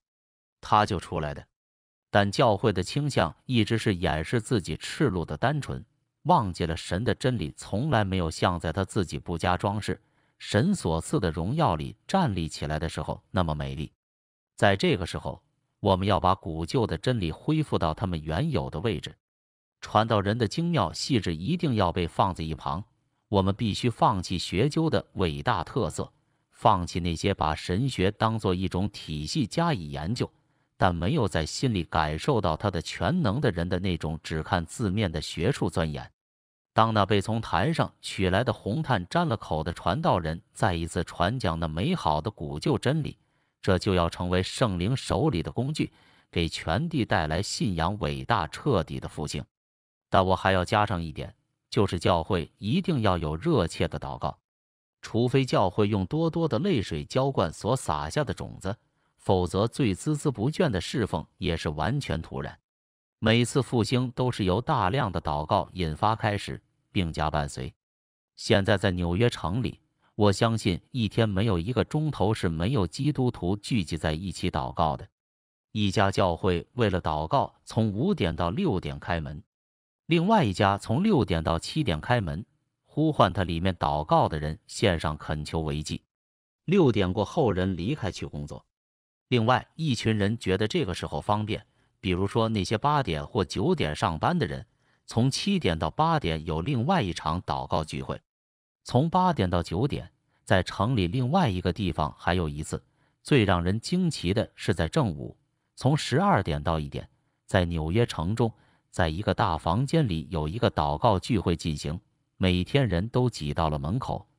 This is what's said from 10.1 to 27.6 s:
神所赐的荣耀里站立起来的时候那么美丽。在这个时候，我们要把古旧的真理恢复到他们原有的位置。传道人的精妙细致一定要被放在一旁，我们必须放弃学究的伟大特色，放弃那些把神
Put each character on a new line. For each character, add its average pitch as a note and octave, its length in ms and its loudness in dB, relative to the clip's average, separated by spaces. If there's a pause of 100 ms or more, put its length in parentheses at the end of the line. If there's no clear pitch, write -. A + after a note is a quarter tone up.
神 D3+ 340 2
所 E2 280 0
赐 - 180 -2
的 F#2+ 100 0
荣 F2 240 -2
耀 C#3+ 220 2
里 C#2 200 -6 (120)
站 E3+ 260 2
立 E2+ 140 -2
起 - 180 -8
来 D2+ 140 -2
的 E2 80 -2
时 D#2 140 -6
候 - 280 -8
那 F#2 140 2
么 D#2 100 0
美 C#2 220 -6
丽。 D2 160 -8 (640)
在 G2+ 200 4
这 D#3 200 0
个 F2 100 -4
时 - 120 -6
候， C#2+ 260 -8 (360)
我 G2 160 4
们 F#2+ 120 0
要 G2 120 4
把 F#2 140 4
古 E2 320 -6
旧 B2+ 220 0
的 - 100 -4
真 B2+ 220 -2
理 E2 120 0
恢 D#3 300 -2
复 A2+ 160 -2
到 E2+ 160 0
他 - 140 -4
们 E2+ 160 -2
原 F2 260 -2
有 D2+ 200 -2
的 D2+ 100 -8
位 F#2+ 200 -2
置。 - 140 -12 (680)
传 A2 260 4
道 A2 140 4
人 G2+ 160 0
的 G#2+ 100 2
精 E3+ 240 -2
妙 G#2 220 2
细 - 260 0
致 F2+ 160 -2
一 G#2 220 -2
定 D3+ 180 0
要 F#2 160 4
被 E2+ 160 0
放 G2 260 0
在 D#2+ 100 -8
一 D#2 120 -4
旁， D2 280 -4 (440)
我 G2 140 4
们 F#2+ 120 2
必 G#2 200 -2
须 B2 160 -2
放 A2+ 340 2
弃 F2+ 160 -4
学 G#2 300 0
究 D#3+ 200 0
的 A#2 240 0
伟 D2 300 -2
大 G2 200 0
特 G#2 260 -2
色， - 220 -8 (400)
放 F#2+ 360 4
弃 - 120 -4
那 E2+ 140 0
些 G2 200 0
把 D#2 200 0
神 G2+ 340 -2